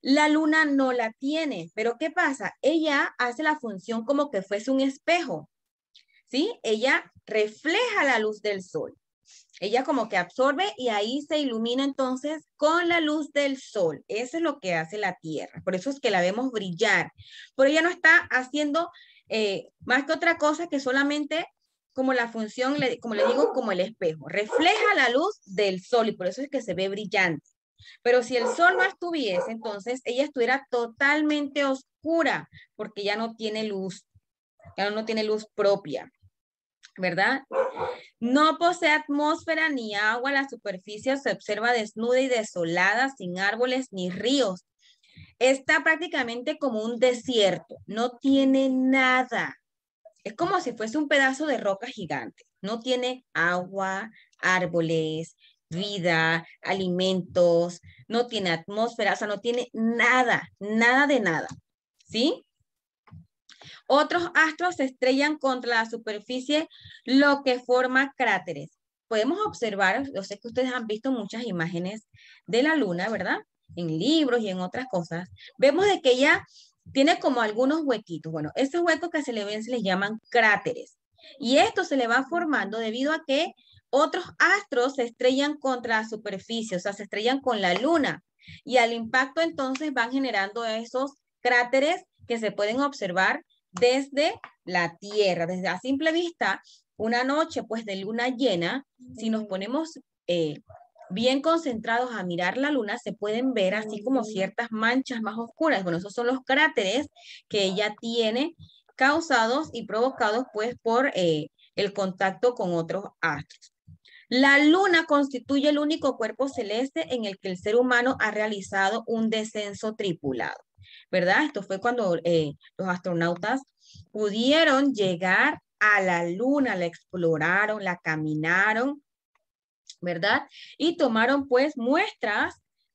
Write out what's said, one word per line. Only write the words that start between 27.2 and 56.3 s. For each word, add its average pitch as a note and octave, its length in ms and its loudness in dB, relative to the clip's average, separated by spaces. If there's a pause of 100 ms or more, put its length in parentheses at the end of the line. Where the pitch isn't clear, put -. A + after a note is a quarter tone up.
Pero B3 200 4
si B3 140 -4
el A#3+ 120 0
Sol F4+ 280 4
no F#4 80 4
estuviese, C#4 680 -2
entonces A3+ 540 -8
ella B3 200 0
estuviera C4+ 460 -2
totalmente C#4+ 960 0
oscura C4+ 840 -2 (260)
porque G#3 260 -10
ya G3+ 140 -2
no A3+ 180 -6
tiene A3 300 -6
luz. F#3+ 420 -8 (680)
Ya G3+ 140 -2
no A3 160 -4
tiene A3 180 -2
luz G#3+ 300 -2
propia, G3 580 0 (840)
¿verdad? F#3+ 460 0 (760)
No D4+ 380 4
posee E4+ 320 2
atmósfera D4+ 800 0
ni A3 240 -6
agua. A3+ 380 0
La C#4 140 0
superficie G#3+ 680 -6
se B3+ 160 -2
observa G#3+ 400 -2
desnuda A#3 480 0
y C4+ 80 0
desolada, G3+ 880 0
sin F3+ 220 -8
árboles B3 520 0
ni F3+ 200 -4
ríos. G#3+ 560 -2 (720)
Está C#4 440 2
prácticamente D4+ 760 -2
como A3 260 -2
un A#3 140 -4
desierto. A#3 800 2 (100)
No A#3 320 -4
tiene C4+ 500 4
nada. B3+ 880 2 (680)
Es A3 100 -10
como F4+ 260 0
si B3 120 -6
fuese A3 260 -4
un D4+ 80 0
pedazo C#4 400 2
de C4 120 0
roca G3 280 -4
gigante. D3 580 -10 (160)
No A3 200 -6
tiene B3+ 520 -4
agua, F#3+ 800 -2 (280)
árboles, E3 960 -2 (340)
vida, E3 720 0 (180)